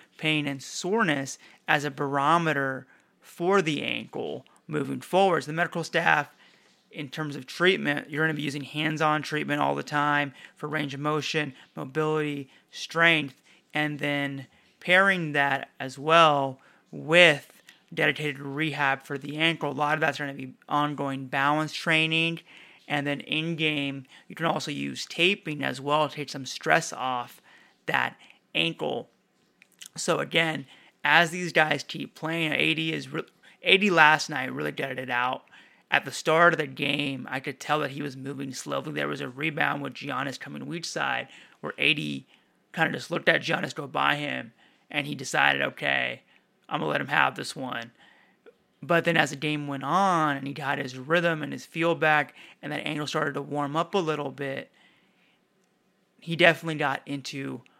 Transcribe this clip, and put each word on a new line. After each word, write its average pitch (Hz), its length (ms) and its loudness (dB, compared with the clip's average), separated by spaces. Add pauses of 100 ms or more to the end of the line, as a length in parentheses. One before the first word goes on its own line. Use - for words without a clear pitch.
(180)
pain, 151 280 0
and 139 160 -6
soreness 165 760 -2 (320)
as 151 160 4
a 147 60 -4
barometer 139 920 2 (360)
for 190 400 2
the 156 200 -2
ankle 117 640 -6 (220)
moving 139 320 -4
forward. 175 460 2
So 151 60 -8
the 156 40 -8
medical 165 300 -2
staff, 156 500 2 (560)
in 147 180 -10
terms 147 260 -6
of 131 120 -12
treatment, 147 640 2
you're 156 120 0
gonna 160 120 0
be 147 80 -6
using 147 180 -4
hands-on 151 600 0
treatment 147 360 -2
all 143 140 2
the 143 80 -2
time 147 500 0 (240)
for 151 140 -10
range 147 240 -2
of 135 60 -8
motion, 147 560 -2 (200)
mobility, 151 760 -2 (180)
strength, 165 720 0 (320)
and 151 240 0
then 143 480 -4 (340)
pairing 180 520 4
that 139 480 2
as 131 180 -8
well 143 640 6 (300)
with 151 720 4 (280)
dedicated 151 480 0
rehab 139 640 -2
for 143 160 -8
the 143 200 -10
ankle. 160 340 0
A - 20 -8
lot 147 220 0
of 151 60 -2
that's 147 180 0
gonna 139 160 -6
be 131 180 -10 (160)
ongoing 143 560 -2
balance 147 480 0
training, 160 680 2 (460)
and 143 200 -2
then 143 140 -4
in-game, 151 840 -2 (220)
you - 80 -16
can 160 100 -4
also 160 240 -2
use 139 380 -6
taping 165 560 0
as 131 180 -4
well 147 260 2
to 143 80 -10
take 147 140 -10
some 139 160 -10
stress 160 480 2
off 123 480 -6 (460)
that 123 320 0 (340)
ankle. 165 560 -4 (840)
So 156 240 0
again, 156 480 -2 (360)
as 156 280 6
these 175 220 -6
guys 156 300 2
keep - 300 -10
playing, 160 400 -4
A 156 220 2
D 160 180 -2
is 135 180 -8
re-, 156 120 -4 (400)
A 185 140 6
D 202 120 4
last 156 400 6
night 131 240 -6
really 147 180 -4
gutted 135 280 -6
it 127 100 -8
out. 123 360 -2 (460)
At 139 140 2
the 127 60 -6
start 165 420 6
of - 40 2
the 156 80 -2
game, 139 640 -2
I 131 100 -4
could 139 200 -8
tell 151 220 0
that 139 100 -4
he 143 100 -10
was 135 160 -8
moving 135 340 -8
slowly. 135 420 -6
There 147 140 -2
was 147 140 -6
a 135 80 -8
rebound 143 540 -4
with 139 100 -8
Giannis 135 460 -8
coming 143 260 -12
weak 165 200 -8
side 131 420 -4 (340)
where - 160 -8
A 143 160 2
D 147 320 -6 (480)
kinda 160 200 0
just - 180 -8
looked 175 180 0
at 156 140 2
Giannis 156 320 -2
go 151 100 -8
by 139 300 2
him, 127 380 -6 (360)
and 147 160 -4
he 147 80 -6
decided, 139 480 2
"Okay, 117 600 -2 (440)
I'm 151 120 -4
gonna 156 100 -2
let 147 100 0
him 139 100 -4
have 139 260 4
this - 200 -8
one." 120 360 -8 (920)
But 165 240 2
then 165 120 4
as 151 120 4
the 156 60 -6
game 147 320 -4
went 139 160 -6
on, 160 520 2
and 139 120 -6
he 139 60 -6
got 139 260 -4
his 131 180 -8
rhythm 160 460 0
and 139 100 -8
his 131 140 -12
feel 165 260 0
back, 151 400 2 (300)
and 151 80 -8
that - 160 -6
ankle 147 180 -4
started 147 300 -2
to 143 80 -4
warm 143 320 -4
up 165 180 0
a 202 60 2
little 151 320 -2
bit, 135 400 -8 (1500)
he 165 160 -6
definitely 165 380 4
got 147 320 -2
into 135 560 -8 (180)